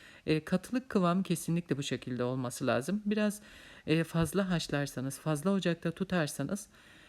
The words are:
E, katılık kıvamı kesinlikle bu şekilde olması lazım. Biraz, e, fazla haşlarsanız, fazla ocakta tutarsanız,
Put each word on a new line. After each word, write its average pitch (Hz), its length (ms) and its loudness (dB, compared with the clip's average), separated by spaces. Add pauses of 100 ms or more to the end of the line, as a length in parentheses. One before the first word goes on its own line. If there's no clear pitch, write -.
(260)
E, 156 200 2
katılık 240 440 -2
kıvamı 180 340 4
kesinlikle 165 540 -2
bu 139 60 -2
şekilde 123 400 -4
olması 127 440 -2
lazım. 127 380 2
Biraz, 208 360 0 (460)
e, 160 160 4
fazla 165 460 0
haşlarsanız, 143 720 -2
fazla 156 320 0
ocakta 170 400 0
tutarsanız, 175 760 -2 (420)